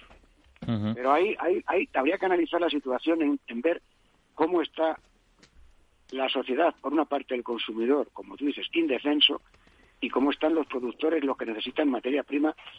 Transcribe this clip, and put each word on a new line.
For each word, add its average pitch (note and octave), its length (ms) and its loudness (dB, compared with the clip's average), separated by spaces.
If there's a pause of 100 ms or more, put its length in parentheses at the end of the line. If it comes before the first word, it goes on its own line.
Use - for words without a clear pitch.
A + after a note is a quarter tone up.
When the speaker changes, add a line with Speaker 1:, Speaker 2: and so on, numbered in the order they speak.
(680)
Speaker 1:
Ujú. A2 280 0
Speaker 2:
Pero B2+ 180 2
ahí, F3+ 280 4
ahí, F#3 260 0
ahí F3+ 260 0
habría D3 240 2
que - 100 -2
analizar F3 340 2
la E3 100 2
situación D3 500 0
en, C#3+ 280 2
en A#2 120 -6
ver E3 220 0 (520)
cómo E3 280 2
está D#3+ 360 -2 (1120)
la C3 160 -2
sociedad, C3 520 0
por C3+ 120 -4
una D3+ 120 2
parte C3+ 300 -4
el A#2+ 80 -4
consumidor, A#2 680 -2
como G2 240 -16
tú C#3+ 100 -4
dices, A2 260 -4
indefenso, D3 720 2 (580)
y C3 80 -4
cómo C3+ 220 2
están D#3+ 240 2
los D3+ 120 2
productores, C3+ 580 -2
los C3+ 120 0
que A#2+ 100 -8
necesitan B2 440 0
materia B2+ 320 -2
prima, D3 320 0 (240)